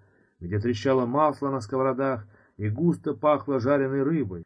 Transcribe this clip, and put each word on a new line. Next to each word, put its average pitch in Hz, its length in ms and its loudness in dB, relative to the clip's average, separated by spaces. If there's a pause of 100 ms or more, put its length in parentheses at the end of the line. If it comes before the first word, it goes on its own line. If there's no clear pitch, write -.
(400)
где 90 180 -2
трещало 123 480 2
масло 143 440 0
на 135 100 -2
сковородах 131 640 -2 (300)
и 104 120 -4
густо 147 460 0
пахло 143 460 2
жареной 139 420 2
рыбой. 120 440 -2